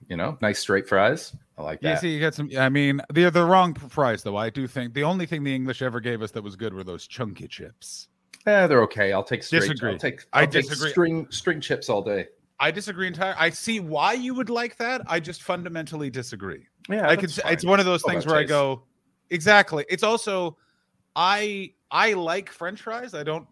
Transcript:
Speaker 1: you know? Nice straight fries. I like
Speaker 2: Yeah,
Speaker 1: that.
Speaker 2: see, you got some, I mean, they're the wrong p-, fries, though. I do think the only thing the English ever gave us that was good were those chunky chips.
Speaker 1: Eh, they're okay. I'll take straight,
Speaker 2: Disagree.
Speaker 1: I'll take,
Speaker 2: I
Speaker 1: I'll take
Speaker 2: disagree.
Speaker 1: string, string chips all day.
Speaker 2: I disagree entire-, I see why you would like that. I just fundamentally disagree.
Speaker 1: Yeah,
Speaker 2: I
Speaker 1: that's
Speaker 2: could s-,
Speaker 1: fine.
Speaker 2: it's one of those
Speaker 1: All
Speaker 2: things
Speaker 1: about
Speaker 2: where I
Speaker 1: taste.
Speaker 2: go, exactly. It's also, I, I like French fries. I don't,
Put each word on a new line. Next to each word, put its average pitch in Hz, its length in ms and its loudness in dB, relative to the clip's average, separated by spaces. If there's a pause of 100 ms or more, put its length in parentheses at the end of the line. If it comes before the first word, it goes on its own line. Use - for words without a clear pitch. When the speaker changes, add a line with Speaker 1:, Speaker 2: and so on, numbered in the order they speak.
Speaker 1:
you 90 80 -6
know? 127 240 -4
Nice 107 180 0
straight 98 280 2
fries. 107 480 2 (220)
I - 60 -12
like 78 180 -8
Speaker 2:
Yeah, 160 120 0
Speaker 1:
that. 156 80 0
Speaker 2:
see, 165 140 -2
you 147 60 -4
got 160 120 0
some, 147 240 -6
I 131 120 4
mean, 139 320 2 (120)
they're 175 160 6
the 170 160 4
wrong 180 280 6
p-, 139 160 -12
fries, 123 340 0
though. 101 140 -4
I 113 120 -2
do 131 160 -6
think 120 280 -8
the 143 100 -2
only 180 220 0
thing 151 180 -6
the 139 100 -2
English 131 280 -4
ever 123 180 -4
gave 117 220 -4
us 107 100 -8
that 113 120 -8
was 101 120 -12
good 107 180 -6
were 95 120 -10
those 87 200 -12
chunky 104 420 -10
chips. - 600 -18 (400)
Speaker 1:
Eh, 202 180 6
they're 143 180 8
okay. 104 280 0
I'll 98 120 0
take - 200 -6
straight, - 180 2
Speaker 2:
Disagree. 120 300 0
Speaker 1:
I'll 92 80 -4
take, - 220 -6 (120)
Speaker 2:
I 139 80 6
Speaker 1:
I'll 156 60 6
take 151 220 0
Speaker 2:
disagree. 147 220 -4
Speaker 1:
string, 165 380 2
string 160 320 -4
chips - 280 -4
all 104 120 2
day. 98 260 -2 (320)
Speaker 2:
I 147 120 2
disagree 185 360 -8
entire-, 185 300 -4
I 165 140 4
see 220 300 -6
why 160 320 0
you 254 220 -6
would 240 140 -4
like 240 280 -6
that. 240 280 -4
I 170 140 -2
just 175 240 -10
fundamentally 165 680 -6
disagree. 107 560 -10 (240)
Speaker 1:
Yeah, 202 180 0
Speaker 2:
I 160 80 8
Speaker 1:
that's 196 60 -2
Speaker 2:
could 185 100 -4
s-, - 100 -8
Speaker 1:
fine. 160 120 0
Speaker 2:
it's 170 120 -2
one 196 140 6
of 190 60 4
those 180 180 2
Speaker 1:
All 175 80 0
Speaker 2:
things 170 120 -2
Speaker 1:
about 151 80 0
Speaker 2:
where 156 80 6
I 151 40 2
Speaker 1:
taste. 135 60 -4
Speaker 2:
go, 139 340 0 (460)
exactly. 180 600 4
It's - 140 -2
also, 202 540 0 (580)
I, 202 580 0 (180)
I 208 220 4
like 180 360 -4
French 185 320 -12
fries. 233 320 -10
I 151 100 -8
don't, 156 280 -6